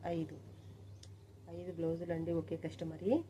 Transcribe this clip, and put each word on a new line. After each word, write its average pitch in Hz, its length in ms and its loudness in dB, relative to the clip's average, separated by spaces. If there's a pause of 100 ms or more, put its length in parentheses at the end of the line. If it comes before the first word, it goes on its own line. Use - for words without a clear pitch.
(180)
ఐదు, 156 200 -2 (1200)
ఐదు 180 200 -4
బ్లౌజులు 165 400 2
అండి 165 140 2 (100)
ఒకే 165 240 -2
కస్టమర్వి. 165 500 4 (120)